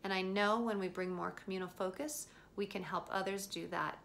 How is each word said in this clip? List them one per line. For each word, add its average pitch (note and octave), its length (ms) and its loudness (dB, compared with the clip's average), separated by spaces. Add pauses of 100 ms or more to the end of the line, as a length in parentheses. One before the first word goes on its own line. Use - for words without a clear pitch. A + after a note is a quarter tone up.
And G3 80 2
I F#3+ 100 4
know G#3 380 6
when A3+ 180 2
we F#3+ 80 0
bring F3+ 240 -2
more F3 220 -2
communal F#3 360 -4
focus, F#3+ 600 -4 (260)
we G3+ 100 0
can G3 200 -4
help E3+ 260 -2
others G3 360 0
do E3+ 260 -6
that D#3 320 0